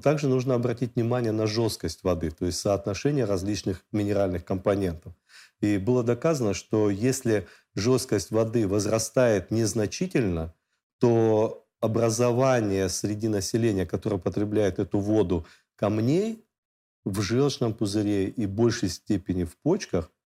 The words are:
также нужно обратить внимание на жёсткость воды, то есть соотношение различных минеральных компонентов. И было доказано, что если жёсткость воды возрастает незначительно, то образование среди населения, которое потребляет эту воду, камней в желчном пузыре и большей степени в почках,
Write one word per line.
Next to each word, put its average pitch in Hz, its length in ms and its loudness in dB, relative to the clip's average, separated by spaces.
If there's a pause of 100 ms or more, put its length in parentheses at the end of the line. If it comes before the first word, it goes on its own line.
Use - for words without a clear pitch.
также 147 260 2
нужно 127 260 2
обратить 120 400 -2
внимание 120 360 0
на 110 160 0
жёсткость 104 560 -2
воды, 85 280 0
то 90 160 -6
есть 85 120 -4
соотношение 104 680 -2
различных 98 680 -4
минеральных 101 540 -2
компонентов. 95 680 -2 (480)
И 104 160 2
было 120 260 2
доказано, 120 500 0
что 107 360 0
если 107 580 0 (280)
жёсткость 113 560 0
воды 110 360 2
возрастает 107 840 2
незначительно, 107 1000 -2 (460)
то 113 680 2 (160)
образование 113 1080 2
среди 104 400 -4
населения, 104 560 0
которое 98 340 -2
потребляет 104 600 0
эту 104 200 -2
воду, 98 460 0 (320)
камней 135 680 0 (600)
в 104 160 -4
желчном 117 520 0
пузыре 101 560 0
и 110 180 -4
большей 101 420 0
степени 90 560 -4
в - 120 -14
почках, 143 540 -2 (180)